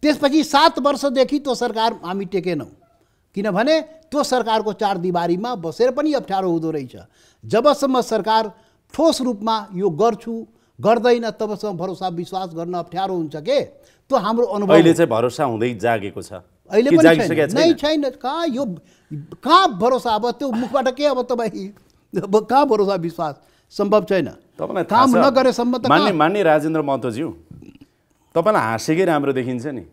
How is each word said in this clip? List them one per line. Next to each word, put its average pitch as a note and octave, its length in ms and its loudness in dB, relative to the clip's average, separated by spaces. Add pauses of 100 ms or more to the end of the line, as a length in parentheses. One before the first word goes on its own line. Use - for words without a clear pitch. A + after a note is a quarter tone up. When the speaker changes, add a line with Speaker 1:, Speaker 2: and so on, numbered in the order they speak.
Speaker 1:
त्यसपछि D4 420 2
सात D#4+ 340 4
वर्षदेखि C#4 600 0
त्यो C#4 160 -4
सरकार A3+ 500 -2
हामी G3 200 -6
टेकेनौँ, F3 440 -4 (680)
किनभने A3 460 0
त्यो D4 420 -6
सरकारको A3 500 0
चार G3 260 -2
दिवारीमा F3 560 -2
बसेर F3+ 360 -2
पनि D4 220 -2
अप्ठ्यारो F#3+ 380 -2
हुँदो E3 200 -2
रहेछ। C#3 260 -8 (500)
जबसम्म C4 540 2
सरकार A3 520 0 (420)
ठोस D#4 260 2
रूपमा A3 540 -4
यो F#3+ 160 0
गर्छु, A3+ 560 -2 (340)
गर्दैन, A#3 500 2
तबसम्म G#3+ 460 -6
भरोसा F#3 320 -8
विश्वास F3+ 460 -8
गर्न E3+ 200 -8
अप्ठ्यारो F3+ 400 -6
हुन्छ D#3+ 220 -6
के। G#3+ 280 -2
त्यो - 520 -8
हाम्रो A3+ 300 0
अनुभव G3+ 280 2
Speaker 2:
अहिले E3 160 8
Speaker 1:
हो। D#3+ 40 6
Speaker 2:
चाहिँ D#3 160 2
भरोसा A#2 340 0
हुँदै A#2+ 300 -2
जागेको G2+ 480 -4
छ F#2 100 -16
Speaker 1:
अहिले G#3 580 -2
Speaker 2:
कि E4 60 6
Speaker 1:
पनि D#4+ 60 6
Speaker 2:
जागिसकेको A3 440 4
Speaker 1:
छैन, C4 220 2
नै E4 60 4
Speaker 2:
छैन? D4+ 280 -2
Speaker 1:
छैन। C4+ 80 -4
कहाँ C#4+ 360 -6
यो, A#3+ 300 -6 (380)
कहाँ C4 640 2
भरोसा? A#3+ 320 0
अब G#3+ 200 -2
त्यो C4+ 200 -4
मुखबाट B3 460 -2
के D4 100 -2
अब B3+ 160 0
तपाईँ, A3 500 -6 (500)
अब G#3 220 2
कहाँ C4+ 220 4
भरोसा G#3 280 2
विश्वास? E3 460 -6 (300)
सम्भव G#3 340 2
छैन। F#3 240 0
Speaker 2:
तपाईँलाई - 560 -8
थाहा A#3+ 220 4
Speaker 1:
काम B3+ 60 4
Speaker 2:
छ? A#3+ 40 4
Speaker 1:
नगरेसम्म B3 600 2
त A#3 80 -4
Speaker 2:
मान्य, F#3+ 180 6
Speaker 1:
कहाँ? G3+ 100 2
Speaker 2:
मान्य E3+ 280 2
राजेन्द्र D#3 400 2
महतोज्यू, C3+ 540 -4 (1000)
तपाईँलाई E3+ 280 2
हाँसेकै A#2 420 0
राम्रो D3 280 0
देखिन्छ B2+ 340 -4
नि। A#2+ 260 -10